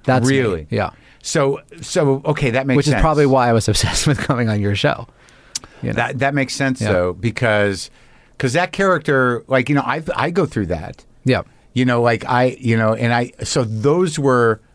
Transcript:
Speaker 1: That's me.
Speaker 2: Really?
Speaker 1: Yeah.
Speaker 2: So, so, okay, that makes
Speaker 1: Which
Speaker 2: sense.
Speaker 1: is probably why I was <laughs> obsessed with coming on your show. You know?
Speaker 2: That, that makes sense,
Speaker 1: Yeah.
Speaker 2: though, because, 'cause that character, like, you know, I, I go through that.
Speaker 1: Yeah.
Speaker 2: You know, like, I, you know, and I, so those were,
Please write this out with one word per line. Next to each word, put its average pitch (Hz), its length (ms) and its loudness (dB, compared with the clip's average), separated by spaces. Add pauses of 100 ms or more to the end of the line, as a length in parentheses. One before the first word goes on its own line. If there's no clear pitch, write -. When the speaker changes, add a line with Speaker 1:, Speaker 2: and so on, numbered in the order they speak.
Speaker 1:
That's 120 240 2
me. 135 120 2
Speaker 2:
Really? 87 300 -2
Speaker 1:
Yeah. 104 200 -2 (320)
Speaker 2:
So, 139 380 -2 (200)
so, 135 460 0
okay, 143 240 0
that 131 160 -2
makes 131 100 2
Speaker 1:
Which 143 100 2
Speaker 2:
sense. 143 100 2
Speaker 1:
is 101 40 0
probably 151 260 2
why 131 220 4
I 117 60 4
was 110 140 2
<laughs> - 0 -
obsessed - 380 0
with 151 120 2
coming 123 320 -2
on 107 100 0
your 101 140 0
show. 117 340 -2 (760)
You - 80 -4
know? 107 40 -4
Speaker 2:
That, 120 240 -4
that 139 160 0
makes 135 200 -2
sense, 135 280 -2
Speaker 1:
Yeah. 107 100 0
Speaker 2:
though, 90 220 0
because, 104 760 -2 (460)
'cause 127 160 -2
that 175 200 0
character, 147 760 0
like, 131 220 0
you 147 40 2
know, 139 80 2
I, 147 200 -4 (120)
I 147 160 -2
go 175 140 0
through 107 220 -4
that. 80 380 -8 (200)
Speaker 1:
Yeah. 120 180 2 (300)
Speaker 2:
You 123 140 0
know, 120 160 2
like, 117 240 2
I, 127 340 0
you 117 160 0
know, 110 180 2
and 117 200 0
I, 120 180 -2 (100)
so 127 220 -2
those 143 540 0
were, 120 420 2 (140)